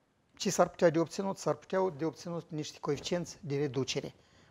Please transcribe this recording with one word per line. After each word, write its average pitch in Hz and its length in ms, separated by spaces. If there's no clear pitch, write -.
ce - 120
s-ar 175 200
putea 180 200
de 160 100
obținut? 196 380
S-ar 151 160
putea 185 260
de 151 80
obținut 165 440
niște 151 300
coeficienți 160 600
de 143 160
reducere 139 560